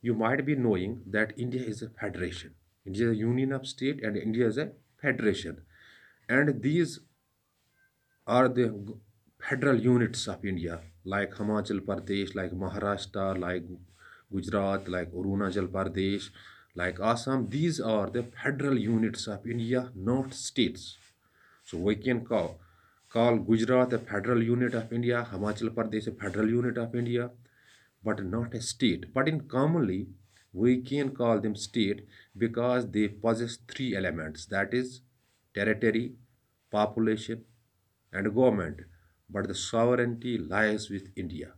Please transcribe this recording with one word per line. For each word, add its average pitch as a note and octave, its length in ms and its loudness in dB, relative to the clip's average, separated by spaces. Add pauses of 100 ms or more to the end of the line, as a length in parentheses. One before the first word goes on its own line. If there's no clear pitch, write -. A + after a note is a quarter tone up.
You A#2 120 0
might A#2+ 320 2
be D3 100 2
knowing A2 520 0
that G#2+ 300 0
India B2 240 -4
is A2 200 -8
a A2 80 -10
federation. - 680 -8 (300)
India G2+ 220 0
is A#2 60 4
a - 20 2
union B2 360 0
of C3+ 160 -4
state C3+ 360 -4
and G#2+ 140 -2
India A2 300 2
is A2 100 0
a D#3 140 -4 (300)
federation. A2 640 0 (680)
And C3 320 2
these D#3 380 0 (1300)
are B2 220 6
the B2 220 4
g-, G#2 240 -8 (480)
federal C3 380 2
units A#2+ 480 4
of F#2+ 180 -8
India, E2+ 340 -4 (240)
like G2 300 -2
Himachal G#2 480 -2
Pradesh, G2 540 -2
like F2+ 160 -4
Maharashtra, F#2+ 880 -2
like F2 240 -4 (680)
Gujarat, G2 560 0
like F2 260 -4
Arunachal G2 540 0
Pradesh, F#2+ 640 -2 (500)
like F2+ 200 -2
Assam, A#2 500 0
these D#3 300 0
are G#2+ 360 2
the A#2+ 80 0
federal C3+ 540 -2
units A2 500 0
of G2+ 200 -8
India, A#2+ 480 -2
not B2+ 380 -2
states. - 640 -2 (680)
So - 140 -10
we G2 180 2
can A#2 280 0
call, F#2 360 -2 (520)
call A#2 260 6
Gujarat A2+ 560 4
a A2+ 60 0
federal A#2 440 2
unit A#2+ 320 2
of A2+ 180 -4
India, A#2+ 380 0
Himachal G#2 380 -2
Pradesh A2 380 -2
a - 40 -4
federal G#2 360 -2
unit A#2+ 300 2
of A#2 180 -4
India, A#2+ 360 -2 (720)
but G2+ 200 0
not A2+ 300 -2
a A#2 80 -6
state. - 500 0
But C3+ 160 2
in D#3 140 0 (140)
commonly, C3 520 2 (460)
we B2 280 4
can C#3 340 -2
call A#2 240 4
them G#2+ 160 0
state G#2 500 0 (320)
because A#2 540 2
they G#2 160 2
possess A2+ 500 0 (100)
three B2 280 -4
elements, E2 500 -4
that G#2 280 0
is B2+ 280 -2 (520)
territory, A2 600 2 (580)
population, A2 720 0 (680)
and G2+ 220 -2
government. A2 460 4 (480)
But G2 180 -2
the F#2 80 -6
sovereignty A#2+ 840 2
lies G#2 520 0
with G2 260 -8
India. F2 420 -8